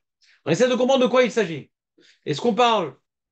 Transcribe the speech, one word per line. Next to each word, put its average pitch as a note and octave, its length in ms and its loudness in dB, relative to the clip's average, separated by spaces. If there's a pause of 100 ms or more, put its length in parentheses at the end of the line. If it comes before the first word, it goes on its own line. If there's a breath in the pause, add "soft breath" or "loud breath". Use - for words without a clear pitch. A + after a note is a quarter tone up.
(460 soft breath)
On C#3+ 60 -2
essaie A3 180 2
de B3 60 0
comprendre B3+ 280 2
de A#3+ 60 2
quoi B3+ 140 4
il A#3 80 -2
s'agit. E3 400 -6 (540 soft breath)
Est-ce D3 140 -6
qu'on A#3 140 0
parle, G3 420 0 (360)